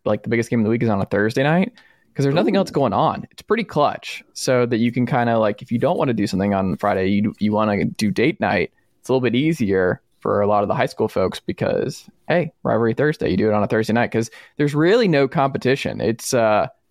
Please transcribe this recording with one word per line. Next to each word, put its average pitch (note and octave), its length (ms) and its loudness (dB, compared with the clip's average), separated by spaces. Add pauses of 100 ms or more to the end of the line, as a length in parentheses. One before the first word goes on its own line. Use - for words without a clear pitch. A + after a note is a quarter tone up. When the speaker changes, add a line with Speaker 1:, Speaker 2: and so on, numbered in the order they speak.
Speaker 1:
like, G#2 180 -2
the A2+ 60 -8
biggest A#2 200 0
game A#2+ 120 2
of - 20 2
the G#2+ 60 2
week A#2 120 0
is A#2 60 2
on G2+ 140 0
a G2+ 40 -2
Thursday A2 380 0
night, E3+ 300 0 (420)
'cause C#3 80 -2
there's C#3 100 2
nothing E3 220 2
Speaker 2:
Ooh. G3 40 2
Speaker 1:
else F#3 120 -2
going B2+ 220 0
on. B2 360 0
It's - 120 -20
pretty G#3+ 240 -2
clutch, - 680 -2
so B2 340 0
that A#2+ 120 0
you A#2 160 2
can B2 120 0
kinda, A#2+ 320 0
like, G#2+ 240 0
if - 120 -18
you A#2+ 60 0
don't C3+ 180 0
wanna C#3 160 0
do G#2 140 0
something G2 260 0
on F#2+ 240 0
Friday, F#2+ 300 0
you, G2+ 320 0
you G#2+ 120 0
wanna G#2 320 0
do - 260 -2
date A2+ 300 0
night, G2 320 0 (300)
it's - 80 -8
a - 20 -2
little C3 100 2
bit A#2+ 140 0
easier G2+ 640 0 (200)
for G2+ 180 -2
a G#2 80 0
lot G#2 160 2
of G2+ 60 -2
the A2 60 -2
high A#2+ 100 0
school - 240 -4
folks F#2+ 320 -2
because, - 680 -4 (200)
hey, E3 240 0 (100)
rivalry A2+ 300 0
Thursday, D3 380 -2
you F#2 40 0
do G#2+ 140 2
it G#2 40 2
on G#2 100 2
a F#2 40 0
Thursday A2 240 0
night A#2 200 0
'cause A2+ 180 -2 (260)
there's D3 180 -2
really F#3 360 4
no C#3 180 4
competition. C3+ 720 -2
It's, - 340 -2
uh, G#2+ 340 2 (240)